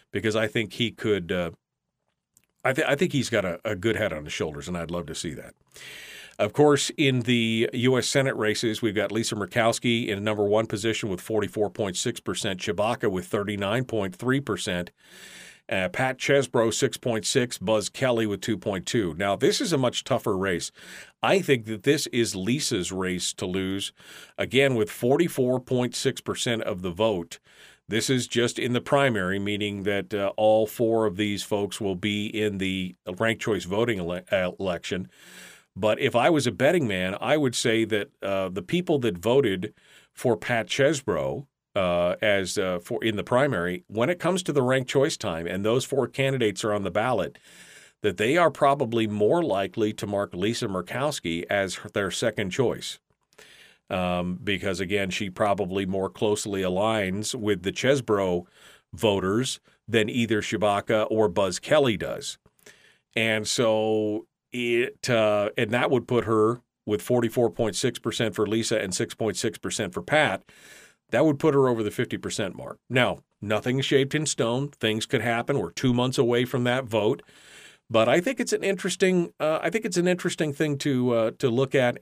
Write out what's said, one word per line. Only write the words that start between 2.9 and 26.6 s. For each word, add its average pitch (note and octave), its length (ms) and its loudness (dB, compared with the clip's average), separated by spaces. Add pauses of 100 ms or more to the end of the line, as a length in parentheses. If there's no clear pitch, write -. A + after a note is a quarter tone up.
think F3 160 0
he's C3 180 0
got G#2+ 140 2
a, F2 220 -4
a G#2+ 100 -2
good G#2 220 0
head F#2+ 160 0
on D2+ 100 -8
his D2 100 -10
shoulders, D2+ 360 -6
and F2+ 80 -4
I'd E2 140 -6
love E2+ 160 -6
to D#2 80 -10
see D#2+ 180 -6
that. - 220 -16 (840)
Of G#2 140 0
course, D3 440 6
in C3+ 260 2
the A2+ 500 2
U B2+ 240 2
S A2+ 100 0
Senate C3+ 300 2
races, G#2+ 440 0
we've G#2+ 140 0
got G2+ 160 0
Lisa A2 240 -2
Murkowski A2+ 720 0
in G2+ 160 -2
number G#2+ 220 2
one G#2+ 220 2
position A2+ 420 -2
with F2+ 100 -4
forty-four G#2 500 -2
point F#2+ 280 -4
six - 240 -4
percent, F#2+ 400 -4
Chewbacca G#2+ 500 0
with F#2 160 -4
thirty-nine G2+ 560 -2
point G2+ 320 -4
three C3 240 0
percent, F2+ 500 -4 (800)
uh, F#2 200 -2
Pat C3 280 -4
Chesbro, B2 560 2
six B2+ 220 0
point A2+ 300 -4
six, B2 320 0
Buzz G#2 320 0
Kelly A#2+ 360 0
with G2+ 140 -2
two G#2+ 180 -2
point F#2+ 280 -4
two. G2 300 -2
Now, G2 200 2
this C3+ 240 2
is G#3+ 140 -2
a D3+ 40 2
much B2 280 0
tougher A2+ 320 0
race. F#2 340 -2 (500)
I D#3+ 200 2
think C3 240 2
that G#2+ 180 -8
this C#3+ 240 2
is A2 300 0
Lisa's G#2 520 -2
race F#2 440 -4
to - 120 -6
lose, F#2+ 460 -4 (460)
again, B2+ 380 2
with G#2+ 140 0
forty-four B2+ 720 2
point B2 340 -2
six - 280 -2
percent A2 420 -4